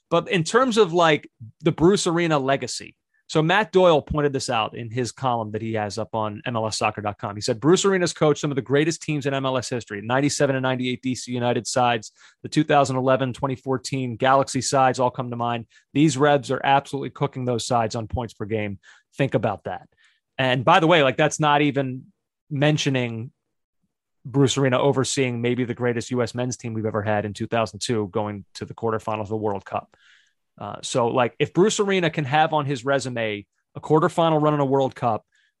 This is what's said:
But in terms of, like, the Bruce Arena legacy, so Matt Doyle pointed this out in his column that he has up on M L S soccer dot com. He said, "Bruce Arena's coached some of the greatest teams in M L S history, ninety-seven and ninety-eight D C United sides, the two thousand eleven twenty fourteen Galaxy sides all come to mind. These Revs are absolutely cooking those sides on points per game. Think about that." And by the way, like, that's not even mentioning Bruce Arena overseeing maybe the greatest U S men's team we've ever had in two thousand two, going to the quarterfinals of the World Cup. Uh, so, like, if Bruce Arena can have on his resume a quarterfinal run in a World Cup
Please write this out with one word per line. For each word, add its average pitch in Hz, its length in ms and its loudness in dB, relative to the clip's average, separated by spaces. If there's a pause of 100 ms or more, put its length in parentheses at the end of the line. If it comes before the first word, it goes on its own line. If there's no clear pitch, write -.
But 170 200 0
in 180 140 2
terms 233 340 2
of, 190 140 4
like, 165 380 2 (320)
the - 100 2
Bruce 185 360 4
Arena 165 320 2
legacy, 127 560 -4 (320)
so 156 140 2
Matt 190 300 2
Doyle 175 300 6
pointed 143 320 -2
this 131 160 -4
out 110 260 -2
in 117 140 -10
his 117 240 -4
column 117 380 -2
that 110 100 -6
he 110 140 -4
has 104 220 -4
up 107 160 -6
on 107 320 -4
M 120 120 -4
L 110 100 -2
S 107 120 -6
soccer 110 200 -2
dot 104 180 -4
com. 104 180 -8
He 104 60 -10
said, 110 200 -4
"Bruce 175 240 4
Arena's 185 260 0
coached 151 300 0
some 151 100 -4
of 131 60 -4
the 127 40 -2
greatest 151 400 0
teams 147 240 -6
in 139 80 -2
M 135 120 -4
L 131 120 -2
S 117 120 -6
history, 110 320 -6
ninety-seven 135 540 0
and 131 80 -2
ninety-eight 127 380 -2
D 127 140 -4
C - 160 -12
United 120 360 -2
sides, 120 440 0 (300)
the 123 80 -14
two 151 160 2
thousand 139 320 2
eleven 131 340 0
twenty 135 240 -4
fourteen 131 640 -6
Galaxy 135 420 2
sides 131 400 2
all 123 120 2
come 123 180 -8
to 120 80 -8
mind. 120 300 -4 (260)
These 143 240 4
Revs 139 340 2
are 127 140 -2
absolutely 139 460 0
cooking 135 340 -4
those 120 200 -2
sides 117 300 0
on 113 120 -6
points 117 260 -6
per - 100 -12
game. 104 360 -4 (360)
Think 139 200 0
about 104 280 -2
that." - 240 -10 (500)
And 127 280 0
by 175 140 6
the 160 80 4
way, 160 160 6
like, 131 140 2
that's 151 220 0
not 147 220 4
even 135 440 -2 (440)
mentioning 135 840 0 (920)
Bruce 135 320 2
Arena 131 220 2
overseeing 127 600 0
maybe 120 260 0
the 117 100 -6
greatest 120 340 -2
U 123 140 0
S 110 100 -4
men's 123 240 -4
team 113 160 -10
we've 110 120 -4
ever 107 180 -2
had 107 220 0
in 101 80 -6
two 113 140 -8
thousand 110 320 -2
two, 107 280 -2
going 104 360 -6 (120)
to 107 100 -12
the - 80 -14
quarterfinals 110 500 -4
of 95 60 -10
the 110 80 -4
World 101 260 -4
Cup. - 320 -10 (640)
Uh, 104 220 -10
so, 120 260 0
like, 120 300 0
if - 160 -2
Bruce 202 260 2
Arena 190 300 0
can 156 160 -4
have 151 280 2
on 147 120 0
his 135 180 -6
resume 120 640 -2 (300)
a 143 60 -12
quarterfinal 156 600 2
run 151 120 4
in 147 60 0
a 143 60 2
World 135 300 0
Cup 113 300 -2 (340)